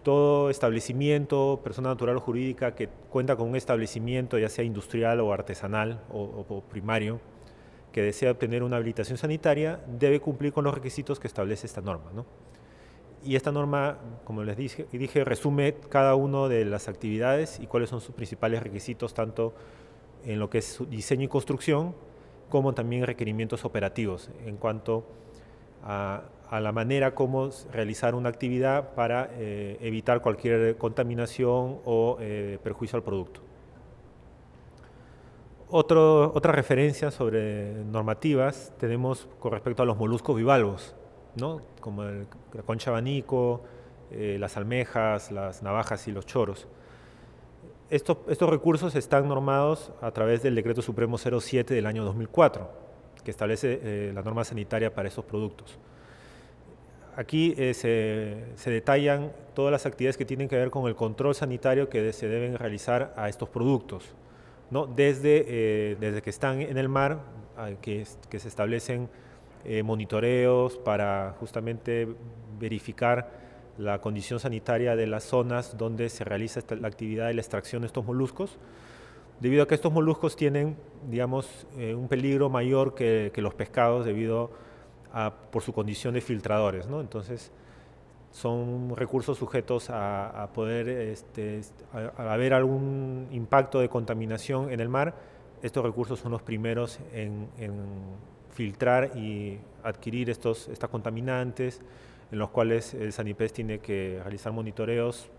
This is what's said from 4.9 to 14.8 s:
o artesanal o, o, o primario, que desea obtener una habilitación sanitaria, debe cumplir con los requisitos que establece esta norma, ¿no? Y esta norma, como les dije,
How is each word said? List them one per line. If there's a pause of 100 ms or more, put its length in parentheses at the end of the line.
o
artesanal
o,
o,
o
primario, (720)
que
desea
obtener
una
habilitación
sanitaria, (180)
debe
cumplir
con
los
requisitos
que
establece
esta
norma,
¿no? (1000)
Y
esta
norma, (240)
como
les
dije,